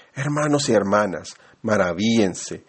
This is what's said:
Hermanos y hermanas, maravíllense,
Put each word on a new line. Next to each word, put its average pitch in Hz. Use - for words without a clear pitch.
Hermanos 147
y 120
hermanas, 98
maravíllense, 101